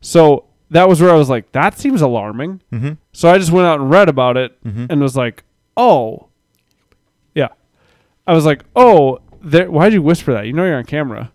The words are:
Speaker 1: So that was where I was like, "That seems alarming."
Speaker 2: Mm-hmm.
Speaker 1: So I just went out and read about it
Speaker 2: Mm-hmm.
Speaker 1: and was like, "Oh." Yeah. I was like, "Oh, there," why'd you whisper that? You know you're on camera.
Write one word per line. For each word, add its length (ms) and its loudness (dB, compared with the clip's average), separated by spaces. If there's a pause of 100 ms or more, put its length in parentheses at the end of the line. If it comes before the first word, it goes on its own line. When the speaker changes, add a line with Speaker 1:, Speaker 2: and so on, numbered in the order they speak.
Speaker 1:
So 440 2 (260)
that 180 4
was 120 4
where 100 4
I 40 6
was 160 2
like, 220 -6
"That 260 -4
seems 240 -2
alarming." 580 -6 (120)
Speaker 2:
Mm-hmm. 200 -8 (200)
Speaker 1:
So 180 0
I 80 4
just 140 -2
went 140 2
out 140 -2
and 100 -4
read 180 4
about 280 0
it 280 -8
Speaker 2:
Mm-hmm. 260 -10
Speaker 1:
and 100 -2
was 160 -2
like, 280 -6 (320)
"Oh." 520 -2 (1040)
Yeah. 140 -4 (760)
I 80 0
was 100 2
like, 200 -2 (120)
"Oh, 440 4 (220)
there," 280 0
why'd 220 2
you 100 0
whisper 320 -2
that? 120 -8
You 60 -10
know 120 -4
you're 120 -4
on 80 -8
camera. 500 -10